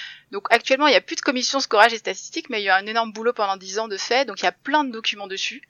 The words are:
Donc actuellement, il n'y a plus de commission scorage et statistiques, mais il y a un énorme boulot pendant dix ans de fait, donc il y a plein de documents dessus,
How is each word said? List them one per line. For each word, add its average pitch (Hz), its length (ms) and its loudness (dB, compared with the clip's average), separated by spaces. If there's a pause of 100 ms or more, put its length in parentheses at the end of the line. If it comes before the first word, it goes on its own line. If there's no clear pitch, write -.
(320)
Donc 202 180 -8
actuellement, 262 380 4
il - 20 6
n'y 214 60 8
a 190 40 4
plus - 140 -6
de - 60 -6
commission 254 400 -2
scorage 226 320 6
et 220 60 -6
statistiques, - 520 -8
mais 220 100 -4
il 202 40 -4
y 196 40 0
a 190 60 6
un 190 120 2
énorme 226 260 -2
boulot 220 200 -2
pendant 196 240 -2
dix 190 220 -10
ans 220 80 -2
de 202 100 -6
fait, 247 280 0
donc 208 160 -8
il - 20 -6
y 180 60 2
a - 40 2
plein 294 300 0
de 262 80 -6
documents 220 380 -6
dessus, 190 420 -8